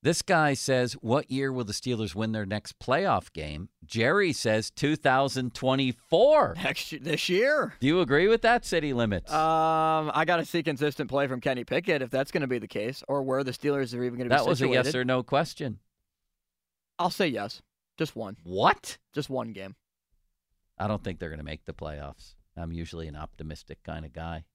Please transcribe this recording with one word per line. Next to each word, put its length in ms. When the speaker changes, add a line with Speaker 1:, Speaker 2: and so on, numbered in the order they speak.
Speaker 1:
This 200
guy 320
says, 380
"What 360
year 240
will 100
the 100
Steelers 420
win 160
their 140
next 340
playoff 540
game?" 360
Jerry 480
says, 380
"Two 240
thousand 580
twenty-four." 1080
Speaker 2:
Next 280
y-, 80
this 300
year. 500
Speaker 1:
Do 60
you 160
agree 260
with 140
that, 240
City 280
Limits? 380
Speaker 2:
Um, 840
I 100
gotta 200
see 180
consistent 460
play 180
from 140
Kenny 220
Pickett 380
if 80
that's 220
gonna 160
be 100
the 100
case, 400
or 140
where 220
the 80
Steelers 440
are 80
even 140
gonna 140
be 40
Speaker 1:
That 120
was 160
a 40
yes 200
Speaker 2:
situated. 120
Speaker 1:
or 60
no 160
question. 580
Speaker 2:
I'll 140
say 160
yes. 340
Just 180
one. 280
Speaker 1:
What? 540
Speaker 2:
Just 160
one 240
game. 220
Speaker 1:
I 80
don't 160
think 160
they're 100
gonna 140
make 220
the 80
playoffs. 600
I'm 140
usually 360
an 80
optimistic 680
kind 220
of 80
guy. 420